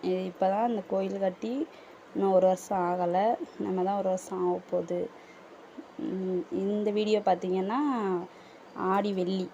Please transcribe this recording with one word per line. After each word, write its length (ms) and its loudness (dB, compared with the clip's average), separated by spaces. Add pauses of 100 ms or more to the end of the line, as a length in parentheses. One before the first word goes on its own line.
இது 220 0
இப்பதான் 440 0
இந்த 180 -2
கோயில் 320 -2
கட்டி 340 -2 (560)
இன்னும் 260 2
ஒரு 120 8
வருஷம் 360 0
ஆகல. 340 2 (420)
நம்ம 240 0
தான் 160 0
ஒரு 100 0
வருஷம் 340 -2
ஆகப்போகுது. 560 0 (1000)
உம், 420 -2 (160)
இந்த 340 0
வீடியோ 300 2
பார்த்தீங்கன்னா, 580 0 (1040)
ஆடி 280 2
வெள்ளி 400 0